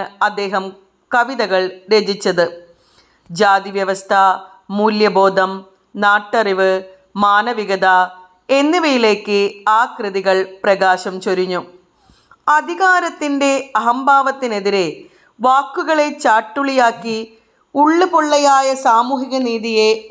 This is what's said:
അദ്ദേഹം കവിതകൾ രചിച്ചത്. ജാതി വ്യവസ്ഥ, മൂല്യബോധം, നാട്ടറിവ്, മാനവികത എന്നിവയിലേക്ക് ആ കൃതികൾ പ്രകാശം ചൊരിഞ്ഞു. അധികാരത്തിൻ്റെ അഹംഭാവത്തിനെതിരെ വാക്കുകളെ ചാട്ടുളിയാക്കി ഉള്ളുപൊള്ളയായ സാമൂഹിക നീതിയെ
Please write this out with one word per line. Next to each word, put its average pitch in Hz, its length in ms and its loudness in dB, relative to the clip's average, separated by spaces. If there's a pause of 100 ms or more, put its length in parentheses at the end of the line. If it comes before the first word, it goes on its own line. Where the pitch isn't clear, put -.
(280)
അദ്ദേഹം 196 360 -4 (500)
കവിതകൾ 233 480 0 (320)
രചിച്ചത്. 196 520 0 (840)
ജാതി 196 480 0
വ്യവസ്ഥ, 190 360 -2 (640)
മൂല്യബോധം, 196 760 2 (520)
നാട്ടറിവ്, 202 680 2 (520)
മാനവികത 202 640 0 (720)
എന്നിവയിലേക്ക് 247 840 0 (380)
ആ - 20 2 (160)
കൃതികൾ 190 420 -2 (260)
പ്രകാശം 185 600 0
ചൊരിഞ്ഞു. 180 380 -2 (960)
അധികാരത്തിൻ്റെ 330 920 0 (300)
അഹംഭാവത്തിനെതിരെ 247 1040 0 (640)
വാക്കുകളെ 294 600 0 (160)
ചാട്ടുളിയാക്കി 233 920 0 (580)
ഉള്ളുപൊള്ളയായ 294 920 2 (180)
സാമൂഹിക 247 500 0 (120)
നീതിയെ 220 420 0 (220)